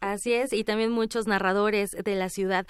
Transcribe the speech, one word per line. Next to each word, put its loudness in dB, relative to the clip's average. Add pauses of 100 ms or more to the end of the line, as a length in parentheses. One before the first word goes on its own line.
Así -2
es, 0
y 0
también 0
muchos 0
narradores 2
de -4
la 0
ciudad. 0